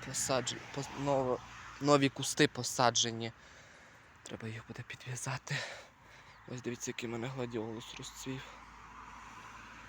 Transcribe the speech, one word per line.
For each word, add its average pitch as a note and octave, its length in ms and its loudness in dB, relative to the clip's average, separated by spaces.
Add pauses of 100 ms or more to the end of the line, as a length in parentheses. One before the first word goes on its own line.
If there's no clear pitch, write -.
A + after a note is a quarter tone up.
посаджен-, B2+ 520 2 (180)
пос-, C#3 280 -4
ново-, C3+ 360 4 (400)
нові C#3 280 8
кусти - 400 4
посаджені. A#2 840 4 (880)
Треба - 260 -8
їх A2+ 200 -6
буде - 200 -10
підв'язати. - 680 -4 (920)
Ось B2 140 -8
дивіться, A#2+ 280 -4
який A#2+ 180 -6
в A2+ 40 -4
мене A#2 140 -2
гладіолус A#2 720 -4
розцвів. C3 440 -8 (1500)